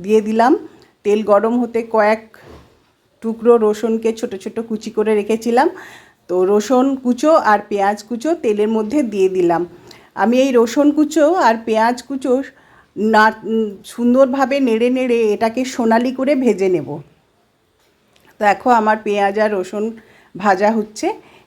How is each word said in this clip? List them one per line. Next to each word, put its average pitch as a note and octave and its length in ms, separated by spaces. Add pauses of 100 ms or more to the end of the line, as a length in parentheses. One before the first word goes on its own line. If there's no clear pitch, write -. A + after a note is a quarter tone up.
দিয়ে G#3+ 240
দিলাম, A3+ 240 (520)
তেল G#3 160 (120)
গরম A3 300
হতে A#3 180 (140)
কয়েক A3 280 (1000)
টুকরো A3+ 340
রসুনকে A3 640
ছোট A#3 140 (100)
ছোট - 140 (120)
কুচি G#3+ 280
করে G#3+ 240
রেখেছিলাম। A#3 480 (600)
তো F3 60 (160)
রসুন B3 360 (160)
কুচো B3+ 300 (180)
আর G#3 180
পেঁয়াজ G3+ 300 (100)
কুচো A#3+ 220 (120)
তেলের G#3+ 340
মধ্যে A3 220 (140)
দিয়ে F#3+ 240
দিলাম। E3+ 260 (600)
আমি A#3 220
এই C#4 140
রসুন B3 380
কুচো D4+ 280 (220)
আর A3+ 80 (120)
পেঁয়াজ A3+ 320 (100)
কুচো C4+ 260 (640)
না, G#3+ 280 (260)
উম, A3 180 (240)
সুন্দরভাবে C4 640 (120)
নেড়ে A3+ 220
নেড়ে B3+ 280 (160)
এটাকে A3+ 260 (140)
সোনালি A#3+ 440
করে C4+ 140 (120)
ভেজে F#3+ 300
নেব। C#3 140 (1500)
দেখো, G#3 280 (120)
আমার G#3+ 240
পেঁয়াজ G3+ 400
আর G#3+ 140
রসুন G#3 260 (500)
ভাজা G3+ 440
হচ্ছে। G#3+ 280 (400)